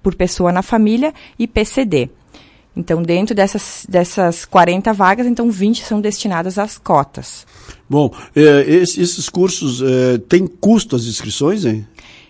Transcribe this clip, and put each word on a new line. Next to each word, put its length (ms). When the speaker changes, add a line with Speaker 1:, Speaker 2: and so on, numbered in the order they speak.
Speaker 1:
por 120
pessoa 360
na 120
família 500
e 80
P 160
C 220
D. 240
Então, 280
dentro 320
dessas, 520
dessas 600
quarenta 480
vagas, 320
então, 240
vinte 340
são 160
destinadas 580
às 200
cotas. 680
Speaker 2:
Bom, 240
é, 320
esse, 320
esses 300
cursos, 540
é, 340
têm 300
custo 500
as 80
inscrições, 640
hein? 200